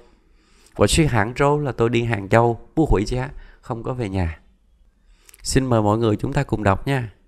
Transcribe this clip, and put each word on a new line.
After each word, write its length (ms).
Wo 120
qu 200
Hangzhou 520
là 120
tôi 180
đi 140
Hàng 260
Châu, 300
bu 100
hủy 200
cha, 240
không 220
có 100
về 160
nhà." 300
Xin 180
mời 160
mọi 160
người 180
chúng 180
ta 100
cùng 200
đọc 240
nha. 260